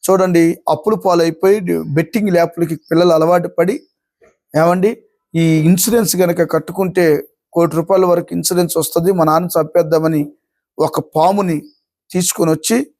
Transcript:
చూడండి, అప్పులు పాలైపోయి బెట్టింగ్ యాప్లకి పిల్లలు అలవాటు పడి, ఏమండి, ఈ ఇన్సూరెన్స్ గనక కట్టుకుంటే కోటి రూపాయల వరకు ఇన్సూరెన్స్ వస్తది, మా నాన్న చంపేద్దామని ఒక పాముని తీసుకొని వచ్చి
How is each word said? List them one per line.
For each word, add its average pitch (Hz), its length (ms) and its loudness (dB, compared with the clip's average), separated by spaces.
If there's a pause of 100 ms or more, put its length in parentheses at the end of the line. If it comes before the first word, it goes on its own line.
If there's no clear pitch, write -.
(100)
చూడండి, 175 480 2 (100)
అప్పులు 185 280 -2
పాలైపోయి 175 840 0
బెట్టింగ్ 170 540 -2
యాప్లకి 170 400 -2
పిల్లలు 170 320 0
అలవాటు 170 400 2
పడి, 180 320 -2 (800)
ఏమండి, 180 440 0 (320)
ఈ 165 60 0
ఇన్సూరెన్స్ 175 760 2
గనక 170 360 0
కట్టుకుంటే 175 720 0 (300)
కోటి 165 240 0
రూపాయల 185 280 2
వరకు 175 280 0
ఇన్సూరెన్స్ 175 440 -2
వస్తది, 165 360 -2
మా 170 120 0
నాన్న 165 240 0 (120)
చంపేద్దామని 156 720 -2 (460)
ఒక 151 220 -2 (160)
పాముని 175 460 0 (480)
తీసుకొని 180 400 -2
వచ్చి 220 360 -2 (140)